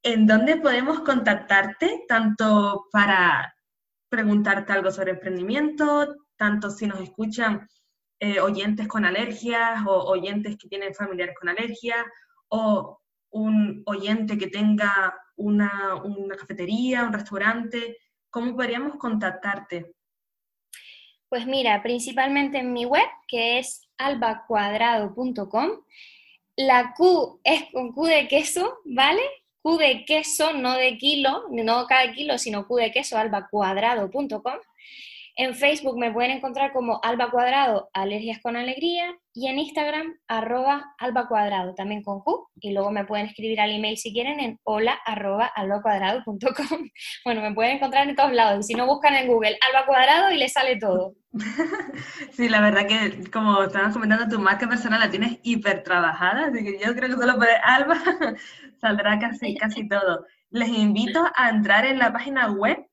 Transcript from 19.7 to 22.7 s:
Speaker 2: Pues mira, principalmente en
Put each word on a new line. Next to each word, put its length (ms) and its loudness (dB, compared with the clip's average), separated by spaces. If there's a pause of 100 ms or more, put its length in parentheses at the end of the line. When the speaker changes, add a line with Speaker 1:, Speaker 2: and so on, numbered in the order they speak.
Speaker 2:
Pues 180 -6
mira, 360 0
principalmente 760 -2
en 140 -4